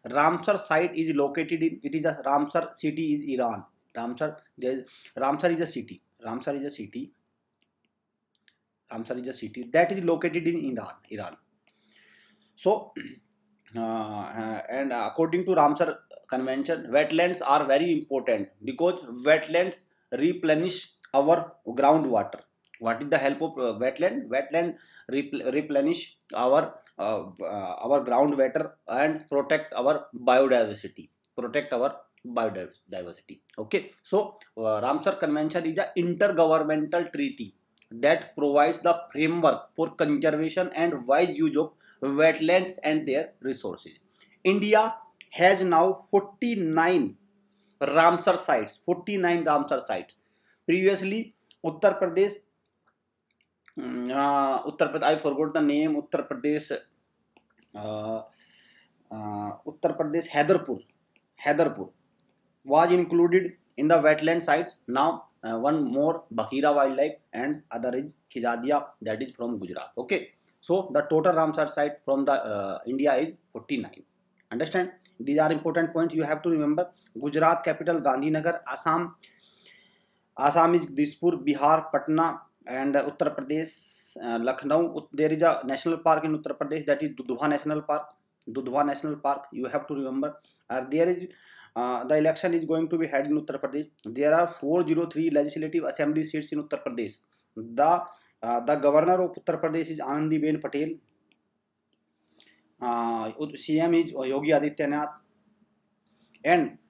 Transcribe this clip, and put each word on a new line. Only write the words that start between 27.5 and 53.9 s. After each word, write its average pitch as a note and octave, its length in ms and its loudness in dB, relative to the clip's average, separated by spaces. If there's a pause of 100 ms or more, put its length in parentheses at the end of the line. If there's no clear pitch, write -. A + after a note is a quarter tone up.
our C3+ 180 2
groundwater C3+ 680 2 (160)
and D3+ 420 -2
protect D3 440 0
our C#3+ 420 0
biodiversity. B2 960 2 (280)
Protect C3 360 -4
our B2+ 220 -2 (300)
biodiversity. F#2 1160 -8 (160)
Okay. A2 340 -4 (100)
So, - 360 -2 (200)
uh, A2 240 0
Ramsar D3+ 380 0
Convention D#3 460 0
is D#3+ 120 -4
a - 200 -2
intergovernmental D#3+ 1120 2
treaty C3 440 -6 (360)
that A#2+ 440 0
provides D3 440 4
the E3+ 200 2 (120)
framework D#3+ 640 0
for D#3+ 160 -2
conservation D#3 840 0
and D#3 320 -2
wise D3+ 300 4
use D3+ 200 2
of D#3 160 0 (280)
wetlands D#3+ 840 2
and D3+ 240 0
their D3 340 -2
resources. A#2 580 -10 (440)
India G#3 520 4 (340)
has F#3 340 4
now F3+ 460 4
forty-nine F3+ 1040 2 (680)
Ramsar E3+ 560 4
sites, A#2 480 -2
forty-nine F3 600 0
Ramsar D3 400 0
sites. F#2 320 -8 (500)
Previously, F#3+ 640 0 (320)
Uttar D#3+ 340 2
Pradesh, F#3+ 340 0 (1400)
mm, B2 320 -6